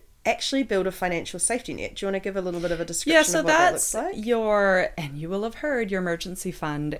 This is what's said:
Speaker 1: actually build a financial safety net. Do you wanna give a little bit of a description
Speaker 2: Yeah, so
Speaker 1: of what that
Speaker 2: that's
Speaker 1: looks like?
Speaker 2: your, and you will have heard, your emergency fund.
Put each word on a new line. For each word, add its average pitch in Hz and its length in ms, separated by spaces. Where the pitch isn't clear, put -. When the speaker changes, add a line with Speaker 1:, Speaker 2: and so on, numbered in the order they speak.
Speaker 1:
actually 269 380
build 196 240
a 185 60
financial 180 480
safety 240 340
net. - 220
Do - 80
you - 20
wanna 196 140
give 196 160
a 196 40
little 175 200
bit 170 100
of 165 100
a 170 40
description - 280
Speaker 2:
Yeah, 320 120
so 320 160
Speaker 1:
of - 40
what 330 60
that 330 220
Speaker 2:
that's - 200
Speaker 1:
looks 311 220
like? 214 100
Speaker 2:
your, 208 720
and 143 220
you 160 100
will 196 140
have 226 140
heard, 247 340
your 190 100
emergency 180 520
fund. 151 460